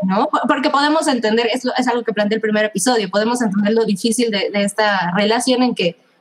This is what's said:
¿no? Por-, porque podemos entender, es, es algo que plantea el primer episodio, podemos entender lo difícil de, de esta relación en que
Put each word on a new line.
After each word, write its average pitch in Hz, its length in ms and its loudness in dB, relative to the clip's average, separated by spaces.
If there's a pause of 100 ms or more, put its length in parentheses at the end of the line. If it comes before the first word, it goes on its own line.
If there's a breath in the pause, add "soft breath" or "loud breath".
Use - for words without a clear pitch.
¿no? 196 240 0
Por-, 302 200 -2
porque 285 220 0
podemos 302 380 2
entender, 233 460 2
es, 254 100 -4 (140)
es 254 100 0
algo 233 160 -2
que 226 100 -4
plantea 208 220 0
el 220 60 -2
primer 214 240 0
episodio, 214 440 0
podemos 226 320 0
entender 208 320 0
lo 226 120 2
difícil 226 460 0
de, 196 200 -2
de 202 120 0
esta 202 520 0
relación 240 480 2
en 240 120 2
que 175 200 -2 (260 soft breath)